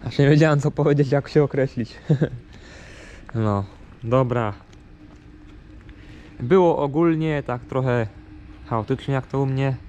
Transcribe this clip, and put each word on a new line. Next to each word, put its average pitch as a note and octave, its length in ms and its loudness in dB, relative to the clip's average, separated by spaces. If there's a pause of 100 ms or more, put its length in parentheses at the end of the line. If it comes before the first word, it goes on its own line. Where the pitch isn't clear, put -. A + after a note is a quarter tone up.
Aż A#2+ 140 -6
nie C#3 100 6
wiedziałem, D3+ 320 4
co D3 100 -2
powiedzieć, C#3+ 420 0
jak C#3 160 0
się D#3 140 4
określić. C3 520 -2 (140)
<laughs> - 0 - (1300)
No, G#2 300 0 (400)
dobra. A#2+ 480 0 (1900)
Było E3 380 4
ogólnie D#3 640 0
tak B2 200 -6
trochę B2+ 440 -2 (600)
chaotycznie, B2 480 -4
jak C3 120 -4
to C3+ 140 -4
u C#3 60 -2
mnie. C3+ 300 -2 (120)